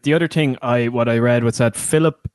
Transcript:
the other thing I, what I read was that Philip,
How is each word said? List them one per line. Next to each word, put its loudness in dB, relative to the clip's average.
the 0
other 2
thing -2
I, 0
what 0
I 2
read 2
was -2
that 0
Philip, -2